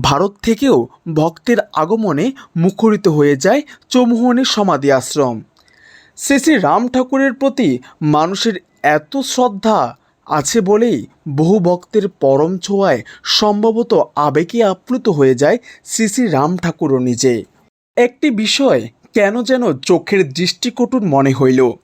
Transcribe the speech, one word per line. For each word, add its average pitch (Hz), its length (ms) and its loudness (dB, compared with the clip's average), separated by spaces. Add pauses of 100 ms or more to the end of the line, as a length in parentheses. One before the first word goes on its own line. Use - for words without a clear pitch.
ভারত 156 400 0
থেকেও 226 360 0 (360)
ভক্তের 165 460 0 (140)
আগমনে 180 520 -2 (320)
মুখরিত 202 500 0
হয়ে 147 280 2
যায় 202 260 0 (280)
চমুহনী 247 560 2
সমাধি 156 460 0
আশ্রম। 131 460 -2 (800)
শ্রী 277 220 0
শ্রী 311 200 2
রাম 180 280 2
ঠাকুরের 262 460 -2
প্রতি 269 360 -2 (420)
মানুষের 185 440 0 (280)
এত 151 300 -2 (120)
শ্রদ্ধা 220 540 -2 (480)
আছে 151 340 -2
বলেই 208 380 0 (300)
বহু 156 300 2
ভক্তের 180 460 -2 (140)
পরম 143 380 2
ছোঁয়ায় 190 440 -2 (320)
সম্ভবত 220 580 0 (260)
আবেগে 147 460 -2
আপ্লুত 214 460 -4
হয়ে 139 260 2
যায় 147 220 2 (280)
শ্রী - 220 -4
শ্রী 247 200 -2
রাম 147 300 0
ঠাকুরও 151 420 -2
নিজে। 123 340 0 (640)
একটি 247 380 0
বিষয় 208 460 0 (320)
কেন 202 200 2 (100)
যেন 254 200 0 (180)
চোখের 185 480 0
দৃষ্টিকটুর 220 760 -2
মনে 139 280 2
হইল। 131 280 2 (220)